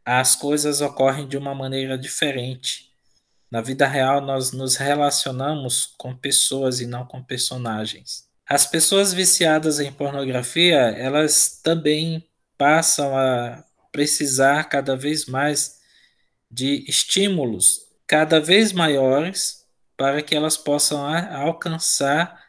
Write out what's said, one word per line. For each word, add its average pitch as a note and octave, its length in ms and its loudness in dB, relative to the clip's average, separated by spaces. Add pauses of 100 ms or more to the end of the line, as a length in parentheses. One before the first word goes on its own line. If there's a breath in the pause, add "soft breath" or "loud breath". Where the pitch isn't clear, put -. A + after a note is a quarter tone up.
as B2+ 280 4
coisas D3 460 0
ocorrem C#3 480 0
de C3+ 100 -6
uma C#3 160 -6
maneira C3+ 440 -6
diferente. C3 880 -6 (640)
Na A#2 100 -4
vida C3+ 240 0
real, C3+ 360 2
nós C3+ 300 -2
nos C3 240 -2
relacionamos C#3 1200 -2
com B2+ 180 -12
pessoas C3+ 680 0
e A#2+ 60 -8
não B2 180 -10
com C3 160 -18
personagens. A#2+ 1080 -6 (200)
As C#3+ 180 0
pessoas G3 480 2
viciadas D#3+ 680 2
em C#3 120 -4
pornografia, C#3 840 0 (200)
elas D3 640 2
também D#3+ 640 0 (300)
passam C#3+ 580 2
a B2+ 480 -2 (280)
precisar C#3+ 760 2
cada C3+ 320 -2
vez D3 280 -4
mais C3+ 540 -2 (680 soft breath)
de C3 380 -4
estímulos D#3 920 0 (260)
cada D#3 320 4
vez G3 320 4
maiores D3+ 960 0 (320)
para C#3 240 0
que D3+ 140 -2
elas D3+ 220 0
possam C#3+ 480 0
a-, E3 320 -4
alcançar D#3+ 1120 -2